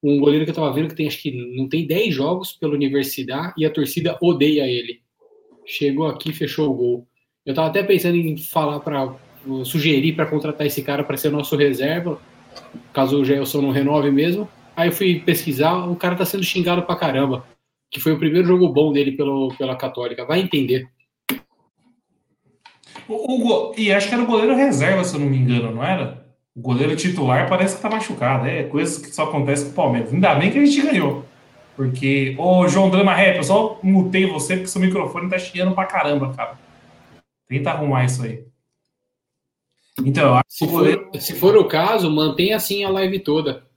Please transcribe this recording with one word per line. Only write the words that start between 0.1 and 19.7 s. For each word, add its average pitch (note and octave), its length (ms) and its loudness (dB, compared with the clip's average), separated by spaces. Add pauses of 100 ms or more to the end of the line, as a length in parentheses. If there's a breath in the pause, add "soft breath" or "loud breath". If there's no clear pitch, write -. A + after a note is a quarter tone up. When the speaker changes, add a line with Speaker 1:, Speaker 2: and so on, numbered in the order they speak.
Speaker 1:
goleiro D3 280 4
que D#3 60 -6
eu - 40 -6
tava D3+ 160 -2
vendo D3+ 160 -2
que D3+ 80 -10
tem, D3+ 120 -4
acho - 140 -8
que B2 360 -8
não C3+ 100 -4
tem D#3+ 180 -2
dez F3 300 0
jogos E3+ 380 -4
pela D3 200 -4
Universidade C#3 840 -4
e D#3 80 0
a D#3 40 2
torcida D3 520 -2
odeia D3+ 440 4
ele. A#2+ 360 -6 (640)
Chegou C#3+ 420 -2
aqui, D3+ 240 -6
fechou D3+ 380 -2
o C3+ 40 0
gol. A#2+ 340 -2 (380)
Eu C#3 80 -6
tava D#3+ 140 0
até F#3 160 0
pensando F3+ 320 2
em D#3+ 220 0
falar D3 420 -2
pra, C3+ 340 -4 (520)
sugerir D3+ 480 0
pra D#3+ 120 -2
contratar D3+ 400 -4
esse C#3+ 180 -4
cara C#3+ 200 -4
pra C3+ 140 -6
ser D3 140 -2
nosso D3 260 -2
reserva, D3 600 0 (760)
caso C#3 260 2
o C3+ 60 4
Gelson C#3 360 0
não C#3 100 0
renove C#3+ 380 2
mesmo. F3 380 2 (260)
Aí E3+ 140 2
eu E3+ 60 0
fui F3+ 260 2
pesquisar, E3 680 0
o F3 80 -2
cara F3+ 180 -2
tá F#3 80 -2
sendo F#3+ 220 -4
xingado F3 380 0
pra F3 120 -4
caramba, C3+ 500 -2 (460)
que - 80 -10
foi D#3+ 140 2
o D3+ 60 -2
primeiro E3+ 280 2
jogo F3+ 220 6
bom D3 240 4
dele C#3 240 2
pelo, C#3 400 -2
pela C3 180 -4